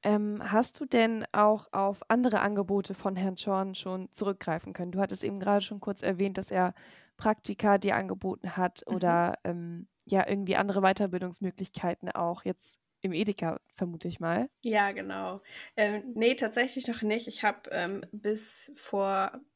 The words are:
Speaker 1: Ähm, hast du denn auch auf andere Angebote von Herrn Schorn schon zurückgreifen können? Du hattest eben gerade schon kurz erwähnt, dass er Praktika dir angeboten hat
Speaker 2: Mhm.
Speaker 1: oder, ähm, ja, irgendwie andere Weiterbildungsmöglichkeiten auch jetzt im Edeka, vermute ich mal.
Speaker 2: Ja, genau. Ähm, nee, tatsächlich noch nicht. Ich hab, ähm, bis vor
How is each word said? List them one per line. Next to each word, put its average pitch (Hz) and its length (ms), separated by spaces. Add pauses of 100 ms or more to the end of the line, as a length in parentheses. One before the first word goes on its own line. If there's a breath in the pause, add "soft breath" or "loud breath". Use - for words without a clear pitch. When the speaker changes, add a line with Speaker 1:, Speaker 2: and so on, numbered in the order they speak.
Speaker 1:
Ähm, 208 360 (120)
hast 226 280
du 285 60
denn 226 460
auch 214 400
auf 196 380
andere 226 300
Angebote 196 540
von 196 220
Herrn 185 220
Schorn 190 360
schon 185 380
zurückgreifen 190 600
können? 180 200
Du 190 80
hattest 190 240
eben 196 160
gerade 202 220
schon 202 180
kurz 196 220
erwähnt, 190 360
dass 190 140
er 180 220 (440 loud breath)
Praktika 208 600
dir 196 180
angeboten 190 600
hat 180 340
Speaker 2:
Mhm. 175 260
Speaker 1:
oder, 175 280
ähm, 170 440 (180)
ja, 190 220
irgendwie 196 280
andere 202 260
Weiterbildungsmöglichkeiten 185 1300
auch 170 340
jetzt - 360 (220)
im 185 100
Edeka, 190 480 (140)
vermute 175 340
ich 170 120
mal. 175 280 (160)
Speaker 2:
Ja, 208 280
genau. 190 500 (340 loud breath)
Ähm, 208 380
nee, 233 220
tatsächlich 247 500
noch 226 160
nicht. 220 240
Ich - 160
hab, 214 300
ähm, 180 300 (100)
bis 214 640
vor 196 640 (160)